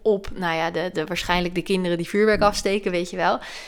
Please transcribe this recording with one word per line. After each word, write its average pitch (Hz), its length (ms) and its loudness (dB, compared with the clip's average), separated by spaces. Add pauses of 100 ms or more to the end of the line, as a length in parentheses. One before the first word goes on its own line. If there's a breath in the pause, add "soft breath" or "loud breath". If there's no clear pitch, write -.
op, 202 320 2
nou 170 220 -2
ja, 165 160 0
de, 170 220 -2
de, 160 120 -2
waarschijnlijk 175 500 0
de 175 60 0
kinderen 180 360 0
die 170 120 -4
vuurwerk 208 320 4
afsteken, 202 500 2
weet 175 180 -2
je 185 80 -10
wel. 180 220 2 (280 loud breath)